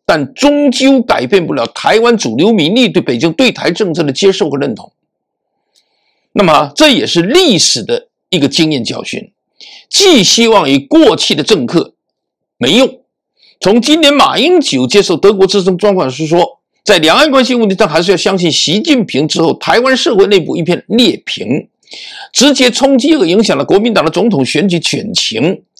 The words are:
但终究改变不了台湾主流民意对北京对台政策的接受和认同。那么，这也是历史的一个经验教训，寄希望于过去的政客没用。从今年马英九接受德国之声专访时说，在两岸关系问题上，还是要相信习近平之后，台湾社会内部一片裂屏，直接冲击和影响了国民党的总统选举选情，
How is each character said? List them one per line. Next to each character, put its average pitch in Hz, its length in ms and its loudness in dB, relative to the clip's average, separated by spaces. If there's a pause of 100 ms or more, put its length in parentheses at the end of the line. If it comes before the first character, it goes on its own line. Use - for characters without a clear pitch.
但 156 300 -2
终 294 360 2
究 262 320 2
改 233 240 -2
变 190 180 0
不 151 100 -6
了 120 120 -2
台 170 320 -2
湾 233 180 2
主 117 200 -6
流 190 160 2
民 185 240 0
意 247 120 2
对 160 140 0
北 120 160 -4
京 160 140 0
对 247 180 0
台 - 220 -4
政 175 200 -2
策 165 120 -2
的 143 80 -2
接 196 180 2
受 185 180 -2
和 143 80 -6
认 117 180 -6
同。 - 180 -18 (1400)
那 202 120 0
么， 147 320 2
这 311 140 4
也 160 140 0
是 165 180 0
历 262 360 2
史 - 240 -2
的 - 260 -6 (220)
一 180 80 0
个 143 80 2
经 156 240 0
验 131 140 -4
教 - 180 -10
训， - 300 -12 (560)
寄 349 340 4
希 226 260 2
望 190 200 2
于 135 100 2
过 160 380 2
去 170 180 -4
的 - 80 -4
政 165 220 0
客 - 300 -4 (640)
没 139 180 0
用。 254 240 0 (600)
从 220 200 2
今 294 200 0
年 285 120 2
马 160 260 -2
英 330 220 2
九 269 260 -2
接 196 160 2
受 180 140 -2
德 196 160 4
国 190 140 2
之 190 160 -2
声 185 160 0
专 202 160 0
访 151 160 -2
时 143 160 -6
说， 170 340 0 (240)
在 190 140 2
两 156 180 2
岸 294 140 4
关 262 140 2
系 247 100 -2
问 233 140 0
题 190 60 -2
上， 202 140 0
还 156 140 0
是 175 80 -2
要 185 60 2
相 - 200 -2
信 175 160 0
习 165 280 -2
近 262 240 0
平 139 220 -2
之 160 140 -4
后， 160 140 0
台 190 260 0
湾 262 160 0
社 247 180 -2
会 190 120 4
内 196 140 2
部 131 160 -6
一 170 60 -4
片 170 260 -2
裂 220 360 0
屏， - 440 -6 (640)
直 285 200 2
接 247 180 2
冲 269 280 2
击 302 180 2
和 240 80 0
影 180 180 2
响 180 140 0
了 139 80 -4
国 185 140 2
民 226 160 0
党 156 100 0
的 160 60 -2
总 180 180 -2
统 143 160 0
选 160 240 -2
举 170 120 0
选 101 340 -6
情， 151 480 -4 (180)